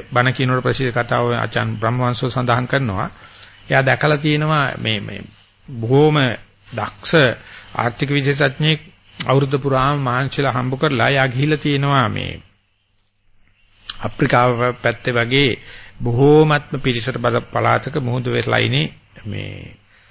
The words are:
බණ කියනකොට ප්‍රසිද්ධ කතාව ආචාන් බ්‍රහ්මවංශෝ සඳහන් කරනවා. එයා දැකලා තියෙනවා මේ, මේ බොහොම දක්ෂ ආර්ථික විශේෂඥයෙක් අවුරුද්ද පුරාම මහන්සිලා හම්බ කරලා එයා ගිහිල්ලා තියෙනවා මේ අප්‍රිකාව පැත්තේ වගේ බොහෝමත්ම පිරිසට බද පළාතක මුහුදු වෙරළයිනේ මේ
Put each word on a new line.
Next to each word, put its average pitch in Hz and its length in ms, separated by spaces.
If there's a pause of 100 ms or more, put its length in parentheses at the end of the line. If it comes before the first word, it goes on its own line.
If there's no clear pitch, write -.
බණ 123 240
කියනකොට 127 300
ප්‍රසිද්ධ 123 300
කතාව 120 380
ආචාන් 113 440
බ්‍රහ්මවංශෝ 120 540
සඳහන් 123 380
කරනවා. 131 420 (540)
එයා 135 200
දැකලා 151 340
තියෙනවා 151 480 (100)
මේ, 110 240
මේ 101 220 (460)
බොහොම 139 500 (500)
දක්ෂ - 460 (580)
ආර්ථික 120 380
විශේෂඥයෙක් 143 720 (400)
අවුරුද්ද 135 360
පුරාම 135 420
මහන්සිලා 131 540
හම්බ 127 220
කරලා 123 340
එයා 135 180
ගිහිල්ලා 143 300
තියෙනවා 143 520
මේ 95 220 (1600)
අප්‍රිකාව 123 640 (240)
පැත්තේ 120 380
වගේ 120 360 (480)
බොහෝමත්ම 143 840
පිරිසට 123 380
බද 117 280
පළාතක 117 540
මුහුදු 123 320
වෙරළයිනේ 117 540 (380)
මේ 98 520 (360)